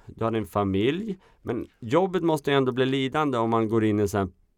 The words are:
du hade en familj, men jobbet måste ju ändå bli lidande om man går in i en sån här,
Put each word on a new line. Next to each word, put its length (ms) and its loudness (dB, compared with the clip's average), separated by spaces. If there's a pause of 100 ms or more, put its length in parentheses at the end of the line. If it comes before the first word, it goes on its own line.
du 180 -8
hade 140 -2
en 80 -4
familj, 720 -2 (240)
men 240 -6 (140)
jobbet 420 0
måste 280 0
ju 60 4
ändå 160 2
bli 140 0
lidande 520 -2
om 120 0
man 180 2
går 160 2
in 140 2
i 40 2
en 60 2
sån 120 0
här, 80 0 (300)